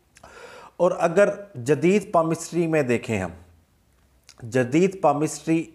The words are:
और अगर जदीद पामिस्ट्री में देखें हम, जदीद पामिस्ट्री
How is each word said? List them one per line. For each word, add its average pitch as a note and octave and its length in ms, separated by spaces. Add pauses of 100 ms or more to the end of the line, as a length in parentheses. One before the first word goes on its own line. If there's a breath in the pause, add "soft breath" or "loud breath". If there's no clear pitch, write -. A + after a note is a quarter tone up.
(800 loud breath)
और F3 180
अगर F3+ 340 (260)
जदीद D3+ 560
पामिस्ट्री E3 520
में D#3 200
देखें A#2 320
हम, F2 140 (1120)
जदीद C3 580
पामिस्ट्री D3+ 540 (180)